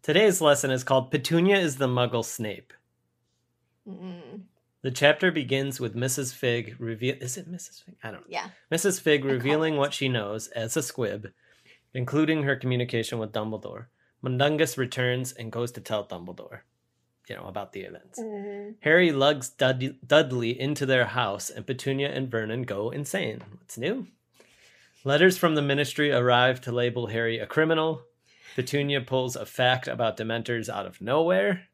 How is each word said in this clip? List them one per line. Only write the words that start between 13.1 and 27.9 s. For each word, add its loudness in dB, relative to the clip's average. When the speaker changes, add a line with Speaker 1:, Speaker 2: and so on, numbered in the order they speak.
Speaker 1:
with -6
Dumbledore. -8
Mundungus 2
returns -2
and -12
goes -4
to -12
tell -4
Dumbledore, -14
you -12
know, -12
about -10
the -10
events. -16
Speaker 2:
Mm-hmm. -10
Speaker 1:
Harry 6
lugs 2
Dud-, 0
Dudley 2
into -2
their 4
house, -2
and -12
Petunia -4
and -4
Vernon -4
go -4
insane. -6
What's -18
new? -4
Letters 6
from 4
the 4
Ministry 2
arrive 6
to -8
label -2
Harry -2
a -6
criminal. 2